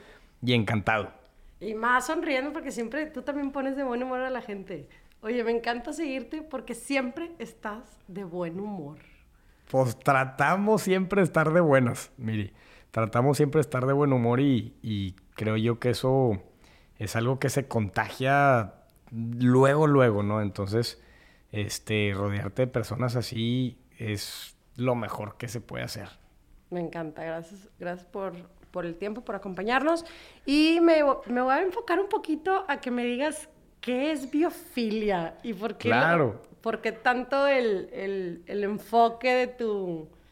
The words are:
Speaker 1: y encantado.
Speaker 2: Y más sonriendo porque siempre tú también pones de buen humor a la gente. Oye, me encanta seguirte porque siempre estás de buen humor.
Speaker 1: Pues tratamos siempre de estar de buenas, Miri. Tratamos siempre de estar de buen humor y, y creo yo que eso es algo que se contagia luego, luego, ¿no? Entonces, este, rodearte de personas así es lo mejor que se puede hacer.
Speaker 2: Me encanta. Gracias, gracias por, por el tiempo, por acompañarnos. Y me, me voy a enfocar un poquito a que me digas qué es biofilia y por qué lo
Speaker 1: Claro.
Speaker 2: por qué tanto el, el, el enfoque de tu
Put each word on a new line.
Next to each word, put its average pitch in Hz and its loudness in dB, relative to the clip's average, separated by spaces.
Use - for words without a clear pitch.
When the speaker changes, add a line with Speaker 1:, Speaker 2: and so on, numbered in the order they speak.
Speaker 1:
y 123 2
encantado. 107 0
Speaker 2:
Y 214 -8
más 247 2
sonriendo 302 -2
porque 320 -8
siempre 233 -6
tú 277 -10
también 277 -6
pones 269 -4
de 277 -4
buen 247 -2
humor 254 -4
a 254 -4
la 247 -6
gente. 190 -12
Oye, 233 -2
me 233 0
encanta 233 -4
seguirte 302 -6
porque 262 -10
siempre 269 -4
estás 220 -12
de 196 -10
buen 170 -6
humor. 180 -10
Speaker 1:
Pues 131 2
tratamos 147 2
siempre 190 2
de 185 6
estar 156 4
de 175 6
buenas, 131 4
Miri. 110 -4
Tratamos 120 2
siempre 147 2
de 151 6
estar 127 -4
de 135 2
buen 143 4
humor 120 4
y, 127 2
y 98 -4
creo 107 -2
yo 113 2
que 123 0
eso 127 2
es 104 -6
algo 120 0
que 135 -2
se 135 -2
contagia 117 2
luego, 123 4
luego, 127 6
¿no? 104 0
Entonces, 104 -2
este, 104 -2
rodearte 101 -2
de 131 0
personas 120 -4
así 120 -2
es - -8
lo 123 0
mejor 104 -8
que 120 -10
se 113 -10
puede 123 -10
hacer. 110 -12
Speaker 2:
Me 180 -6
encanta. 165 -10
Gracias, 165 -10
gracias 180 -10
por, 190 -8
por 175 -6
el 165 -8
tiempo, 208 -8
por 214 -8
acompañarnos. 247 -2
Y 311 6
me, 330 8
me 247 0
voy 254 2
a 294 4
enfocar 370 0
un 392 -2
poquito 381 -2
a 277 -2
que 254 -6
me 240 -2
digas 262 -4
qué 254 0
es 269 -4
biofilia 214 0
y 233 -4
por 208 -6
qué - -4
lo 113 6
Speaker 1:
Claro. 147 4
Speaker 2:
por 220 -4
qué 220 -2
tanto 254 0
el, 240 2
el, 190 -6
el 202 -4
enfoque 233 2
de 254 2
tu 190 -4